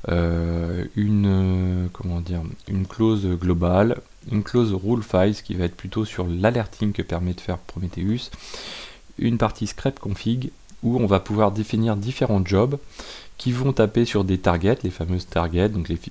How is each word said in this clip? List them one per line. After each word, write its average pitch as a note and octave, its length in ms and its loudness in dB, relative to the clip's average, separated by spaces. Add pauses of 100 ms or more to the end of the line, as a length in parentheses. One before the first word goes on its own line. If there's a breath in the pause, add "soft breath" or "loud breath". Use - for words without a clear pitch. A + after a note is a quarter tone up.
euh, E2+ 760 0 (100)
une, G#2 320 2
euh, F#2 640 2
comment F2 280 -4
dire, E2+ 220 -4 (260)
une F#2+ 180 -2
clause A2 400 2
globale, F2+ 720 2 (360)
une G#2+ 100 0
clause A2+ 320 2
rule G#2 300 0
files G2 380 2
qui - 120 -8
va F2+ 120 0
être E2+ 100 -4
plutôt G#2+ 280 -4
sur F#2 220 -4
l'alerting G#2 680 0
que A#2 100 -4
permet F2+ 320 -2
de - 60 -10
faire F2 180 -4
Prometheus, F#2 720 -4 (880 loud breath)
une A#2 200 0
partie G#2+ 300 0
script - 320 -4
config A#2 500 -2 (320)
où A#2 180 2
on A2+ 60 2
va F#2+ 140 4
pouvoir G#2 320 2
définir A2 440 0
différents G#2 480 0
jobs G#2+ 340 2 (600 loud breath)
qui B2 140 -2
vont C3 200 0
taper A#2 320 4
sur G2+ 200 2
des F#2+ 140 2
targets, F#2 440 4
les G2 80 -2
fameuses F2 360 -4
targets, F2 420 2
donc F2+ 200 -4
les, E2 100 -2 (120)